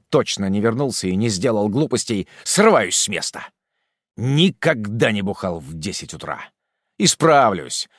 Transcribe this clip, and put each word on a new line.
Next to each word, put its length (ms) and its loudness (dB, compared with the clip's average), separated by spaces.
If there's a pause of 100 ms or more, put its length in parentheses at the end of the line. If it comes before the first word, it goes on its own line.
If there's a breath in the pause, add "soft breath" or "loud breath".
точно 400 0
не 120 0
вернулся 460 -2
и 80 0
не 140 0
сделал 400 0
глупостей, 580 -2 (160 loud breath)
срываюсь 520 2
с 120 0
места. 400 -6 (680)
Никогда 960 2
не 100 -2
бухал 380 -4
в 140 -14
десять 400 -10
утра. 280 -10 (560)
Исправлюсь. 920 2 (120)